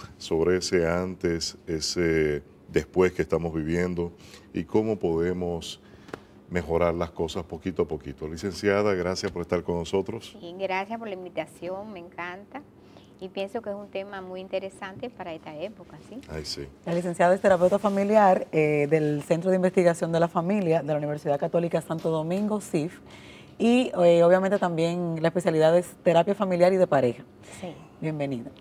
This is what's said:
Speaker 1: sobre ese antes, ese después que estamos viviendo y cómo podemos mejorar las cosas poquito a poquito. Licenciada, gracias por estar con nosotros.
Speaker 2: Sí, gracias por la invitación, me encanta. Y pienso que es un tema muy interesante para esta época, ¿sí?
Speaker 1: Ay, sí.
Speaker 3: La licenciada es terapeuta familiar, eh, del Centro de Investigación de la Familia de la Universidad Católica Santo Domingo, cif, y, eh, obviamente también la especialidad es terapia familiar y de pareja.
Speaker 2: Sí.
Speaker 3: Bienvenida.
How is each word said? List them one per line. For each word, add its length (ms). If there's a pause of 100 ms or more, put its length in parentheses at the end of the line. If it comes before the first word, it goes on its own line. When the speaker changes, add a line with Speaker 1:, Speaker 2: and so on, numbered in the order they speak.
(180)
Speaker 1:
sobre 400
ese 320
antes, 680 (120)
ese 760 (260)
después 460
que 80
estamos 320
viviendo 580 (420)
y 100
cómo 340
podemos 840 (680)
mejorar 460
las 160
cosas 320
poquito 400
a 40
poquito. 400
Licenciada, 680
gracias 360
por 120
estar 200
con 140
nosotros. 640
Speaker 2:
Sí, 160
gracias 400
por 100
la 60
invitación, 800
me 60
encanta. 640 (580)
Y 60
pienso 340
que 80
es 60
un 140
tema 320
muy 180
interesante 680
para 240
esta 200
época, 440 (100)
¿sí? 220
Speaker 1:
Ay, 160
sí. 200 (200)
Speaker 3:
La 80
licenciada 420
es 60
terapeuta 360
familiar, 760
eh, 360
del 340
Centro 260
de 80
Investigación 560
de 80
la 80
Familia 520
de 60
la 120
Universidad 380
Católica 440
Santo 300
Domingo, 500
cif, 380 (580)
y, 340 (140)
eh, 180
obviamente 340
también 640
la 60
especialidad 500
es 100 (140)
terapia 320
familiar 380
y 60
de 100
pareja. 380 (340)
Speaker 2:
Sí. 160 (240)
Speaker 3:
Bienvenida. 600